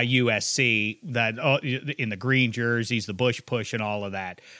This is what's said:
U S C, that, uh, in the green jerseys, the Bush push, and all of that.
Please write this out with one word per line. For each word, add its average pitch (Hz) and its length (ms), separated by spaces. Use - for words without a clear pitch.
U 123 260
S 104 160
C, 110 560
that, 117 360
uh, 139 240
in 135 460
the 101 80
green 127 360
jerseys, 117 520
the 104 80
Bush 120 320
push, 113 280
and 113 100
all 104 220
of 98 80
that. 95 260